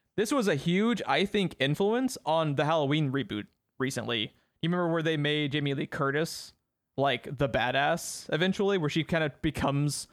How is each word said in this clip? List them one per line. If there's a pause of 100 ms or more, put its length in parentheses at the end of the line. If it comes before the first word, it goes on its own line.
(160)
this
was
a
huge,
I
think,
influence
on
the
Halloween
reboot (320)
recently. (300)
You
remember
where
they
made
Jamie
Lee
Curtis, (440)
like,
the
badass
eventually,
where
she
kind
of
becomes